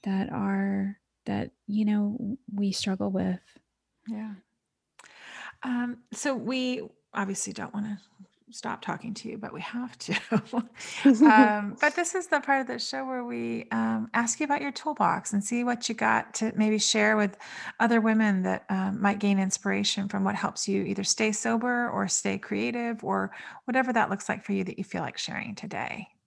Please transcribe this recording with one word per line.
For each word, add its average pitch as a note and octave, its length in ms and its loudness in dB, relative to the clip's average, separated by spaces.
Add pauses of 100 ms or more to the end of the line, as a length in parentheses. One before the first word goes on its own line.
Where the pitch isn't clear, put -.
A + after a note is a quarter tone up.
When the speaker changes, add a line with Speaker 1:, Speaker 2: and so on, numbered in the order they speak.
Speaker 1:
that F#3+ 280 0
are, G3 640 0 (300)
that, - 240 -2 (160)
you G#3+ 180 0
know, G#3 340 2
w-, G#3+ 200 -4 (160)
we G3+ 180 2
struggle G3 380 -2
with. F#3 300 0 (680)
Speaker 2:
Yeah. G#3+ 240 -8 (1300)
Um, A#3+ 360 -2 (160)
so C#4 200 0
we B3+ 540 -2 (240)
obviously G3 400 -4
don't - 220 -10
wanna G#3 260 -4 (520)
stop - 300 -8
talking G3+ 320 -6
to A3 140 -12
you, A3 100 -8
but - 140 -10
we E3 80 -10
have A#3+ 380 -8
to. - 160 -4 (160)
<laughs> - 340 0 (400)
Speaker 3:
<laughs> B3+ 200 10
Speaker 2:
Um, G#3 560 8
but D4+ 140 4
this F4 220 -2
is F4+ 100 -2
the D4 140 2
part C#4 220 2
of A#3+ 40 -4
the A#3+ 140 -6
show C4+ 260 -6
where B3+ 180 -4
we, A#3 460 -6
um, A3+ 420 0
ask A#3 280 0
you D4+ 40 2
about C#4+ 160 0
your C#4 120 -4
toolbox G3+ 600 -2
and G#3 120 0
see A#3+ 180 -2
what A#3+ 260 -2
you A3+ 60 -4
got A3+ 400 2
to A3 220 -2
maybe G#3+ 220 4
share G#3+ 380 4
with G3+ 200 2 (420)
other A3+ 220 4
women G#3+ 420 4
that, F#3 260 -2
um, F#3+ 320 0
might G3+ 200 2
gain G3+ 180 4
inspiration G3 680 0
from G3 160 0
what G3 100 2
helps - 320 -4
you G3 160 0
either G3 220 -4
stay A3 260 2
sober A#3 600 0
or G3 180 0
stay G3 300 -2
creative A#3 680 -4
or G3 260 0 (360)
whatever B3+ 260 0
that A3+ 180 2
looks - 180 -4
like - 160 -4
for G3+ 80 -4
you F#3+ 120 0
that - 140 -8
you F#3+ 60 -6
feel F3 180 -6
like - 160 -6
sharing - 360 -6
today. - 540 -8 (180)